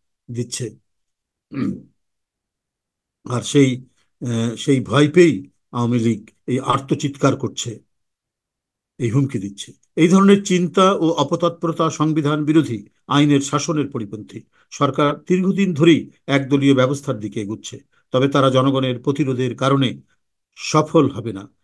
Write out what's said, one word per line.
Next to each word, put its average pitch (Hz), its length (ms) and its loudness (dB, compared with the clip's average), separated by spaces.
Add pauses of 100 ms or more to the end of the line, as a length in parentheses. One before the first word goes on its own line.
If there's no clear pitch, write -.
(300)
দিচ্ছে। 120 480 -10 (2500)
আর 120 120 -4
সেই, 131 420 2 (420)
আহ, 117 300 -4
সেই 135 240 0
ভয় 143 300 2
পেয়েই 151 400 4 (220)
আওয়ামী 120 260 0
লীগ 113 300 -2 (180)
এই 127 140 -2
আর্তচিৎকার 135 760 -2
করছে, - 420 -10 (1200)
এই 120 120 -2
হুমকি 127 280 0
দিচ্ছে। 101 340 -12 (240)
এই 165 120 2
ধরনের 196 360 4
চিন্তা 180 480 2
ও 165 160 0
অপতৎপরতা 165 840 -2
সংবিধান 151 540 -2
বিরোধী, 143 420 0 (200)
আইনের 143 340 4
শাসনের 147 480 -4
পরিপন্থী। 107 520 -12 (300)
সরকার 143 540 -2
দীর্ঘদিন 185 500 0
ধরেই 151 360 4 (160)
একদলীয় 139 480 2
ব্যবস্থার 127 440 -2
দিকে 104 220 -8
এগুচ্ছে, 107 400 -12 (300)
তবে 131 180 2
তারা 139 220 4
জনগণের 131 480 0
প্রতিরোধের 131 580 -2
কারণে 131 440 0 (560)
সফল 151 540 2
হবে 104 220 -10
না। 98 160 -14 (160)